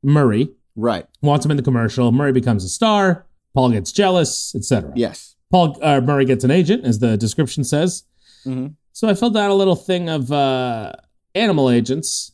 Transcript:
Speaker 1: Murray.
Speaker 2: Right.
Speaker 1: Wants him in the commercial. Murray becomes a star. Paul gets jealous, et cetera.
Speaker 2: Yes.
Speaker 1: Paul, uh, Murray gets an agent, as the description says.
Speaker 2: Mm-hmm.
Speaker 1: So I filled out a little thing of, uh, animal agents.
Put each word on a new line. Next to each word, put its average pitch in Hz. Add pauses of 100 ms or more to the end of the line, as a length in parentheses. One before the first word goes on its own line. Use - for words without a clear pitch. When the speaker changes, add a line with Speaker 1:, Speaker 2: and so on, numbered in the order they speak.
Speaker 1:
Murray. 139 (240)
Speaker 2:
Right. 107 (160)
Speaker 1:
Wants 147
him 151
in 147
the 135
commercial. 120
Murray 139
becomes 123
a 90
star. 202 (280)
Paul 127
gets 101
jealous, 185
et 107
cetera. -
Speaker 2:
Yes. - (160)
Speaker 1:
Paul, 170
uh, 143
Murray 139
gets 127
an 127
agent, 180
as 117
the 113
description 123
says. 160 (440)
Speaker 2:
Mm-hmm. 131 (260)
Speaker 1:
So -
I 208
filled 226
out 202
a -
little 196
thing 175
of, 143
uh, 127 (420)
animal 175
agents. 120